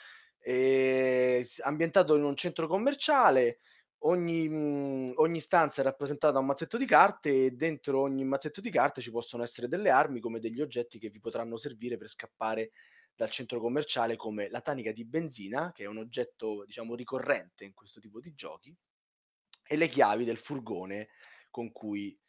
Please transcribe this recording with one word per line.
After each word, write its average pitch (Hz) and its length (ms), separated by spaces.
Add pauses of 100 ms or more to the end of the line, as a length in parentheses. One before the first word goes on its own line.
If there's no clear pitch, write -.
(400)
E 131 1080
s-, - 160
ambientato 151 540
in 147 80
un 143 120
centro 170 320
commerciale, 202 920 (460)
ogni, 170 440
mm, 139 680
ogni 165 240
stanza 151 420
è - 20
rappresentata 143 500
da 135 60
un 135 60
mazzetto 139 320
di 254 80
carte 156 600
e 131 60
dentro 135 500
ogni 135 220
mazzetto 135 380
di 220 80
carte 139 320
ci 117 100
possono 117 320
essere 120 240
delle 185 220
armi 139 300
come 113 200
degli 113 220
oggetti 123 380
che 107 100
vi 104 100
potranno 117 380
servire 117 400
per 110 120
scappare 110 600 (440)
dal 110 140
centro 120 300
commerciale, 117 560
come 107 340
la 117 120
tanica 127 300
di 113 140
benzina, 135 680
che - 120
è 101 40
un 107 100
oggetto, 113 680
diciamo, 117 300
ricorrente 120 680
in 98 100
questo - 260
tipo 107 200
di 156 140
giochi, 131 420 (920)
e 147 100
le 160 120
chiavi 120 380
del 117 120
furgone 107 720 (420)
con 117 200
cui 101 460 (120)